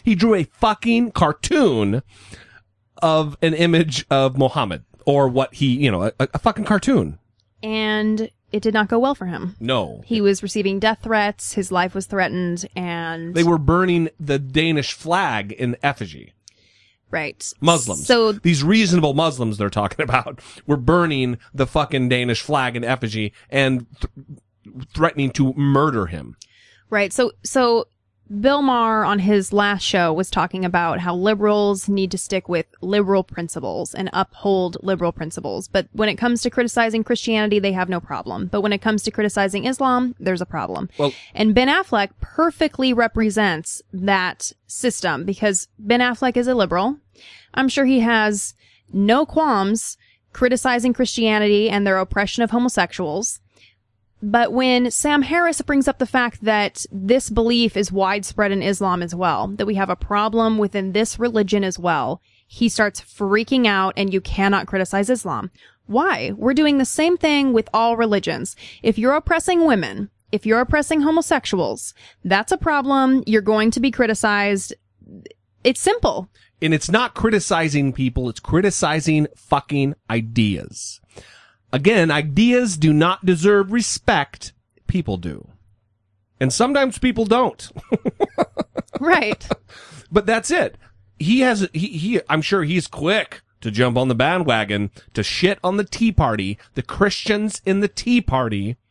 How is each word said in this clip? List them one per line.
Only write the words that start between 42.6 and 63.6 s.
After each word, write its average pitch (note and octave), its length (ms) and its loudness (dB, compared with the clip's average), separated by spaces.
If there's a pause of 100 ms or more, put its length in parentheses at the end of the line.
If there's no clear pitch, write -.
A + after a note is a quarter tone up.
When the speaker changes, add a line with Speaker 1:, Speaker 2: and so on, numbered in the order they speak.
Speaker 2:
represents A3 960 0
that F#3 600 -2 (140)
system F3 600 -4
because G3 420 -2 (100)
Ben A3+ 220 0
Affleck B3 380 0
is A#3+ 100 0
a B3+ 80 2
liberal. G#3 420 0 (560)
I'm C4 160 2
sure C#4 160 2
he B3+ 140 4
has G#3+ 560 0 (360)
no A3 340 4
qualms A3 720 0 (340)
criticizing B3 640 2
Christianity G#3+ 760 2
and G3+ 160 0
their F#3+ 140 2
oppression G3+ 420 -2
of A#3 100 0
homosexuals. G3 880 -2 (880)
But A#3 280 2
when B3 360 2
Sam D4 320 0
Harris E4 400 0
brings C#4 280 0
up - 100 -2
the B3+ 60 -2
fact A#3 400 -2
that G#3 440 0
this G3 400 0
belief A#3 460 2
is G3 160 -2
widespread G3 600 0
in G3 100 -2
Islam F#3 400 -2
as E3+ 100 -8
well, F3 360 -2
that G3+ 160 -6
we G#3 100 -2
have G3 140 -2
a F3+ 80 -4
problem A3 600 0
within G3 360 -2
this G#3+ 260 -2
religion G#3 460 0
as F#3 120 -4
well, E3 440 -2 (260)
he - 220 0
starts G#3 320 0
freaking A3 640 0